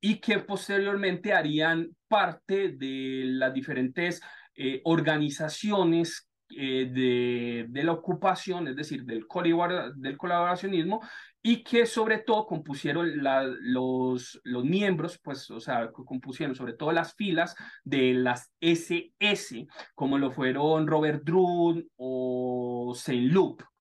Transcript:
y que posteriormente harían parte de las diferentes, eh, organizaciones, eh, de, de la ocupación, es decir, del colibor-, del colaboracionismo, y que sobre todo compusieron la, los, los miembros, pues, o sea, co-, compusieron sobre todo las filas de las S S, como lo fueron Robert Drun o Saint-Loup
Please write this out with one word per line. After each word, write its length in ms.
y 160
que 240
posteriormente 920
harían 580
parte 640
de 560
las 280
diferentes, 640
eh, 260
organizaciones, 1500
eh, 420
de, 800
de 160
la 80
ocupación, 760
es 60
decir, 300
del 240
colibor-, 680
del 220
colaboracionismo, 840
y 200
que 220
sobre 340
todo 280
compusieron 760
la, 220
los, 1000
los 200
miembros, 580
pues, 280
o 100
sea, 320
co-, 120
compusieron 520
sobre 160
todo 180
las 240
filas 400
de 300
las 440
S 600
S, 480
como 240
lo 140
fueron 540
Robert 360
Drun 640
o 1000
Saint-Loup 680